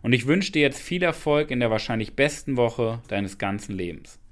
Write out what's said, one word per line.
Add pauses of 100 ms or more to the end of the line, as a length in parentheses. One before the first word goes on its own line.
und
ich
wünsche
dir
jetzt
viel
Erfolg
in
der
wahrscheinlich
besten
Woche
deines
ganzen
Lebens. (120)